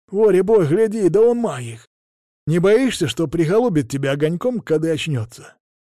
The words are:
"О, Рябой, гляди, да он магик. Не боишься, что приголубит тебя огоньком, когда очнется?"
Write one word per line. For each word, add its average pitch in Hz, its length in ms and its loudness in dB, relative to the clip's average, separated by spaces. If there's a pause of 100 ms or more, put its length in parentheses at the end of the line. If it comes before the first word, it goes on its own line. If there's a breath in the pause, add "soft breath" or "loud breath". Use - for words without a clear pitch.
"О, 208 220 2
Рябой, 190 360 2
гляди, 208 420 0
да 202 120 2
он 240 160 4
магик. 127 480 -8 (600)
Не 165 120 0
боишься, 208 480 2
что 160 200 -4
приголубит 165 600 0
тебя 139 220 -4
огоньком, 165 480 -4
когда 160 320 -2
очнется?" - 640 -8 (300)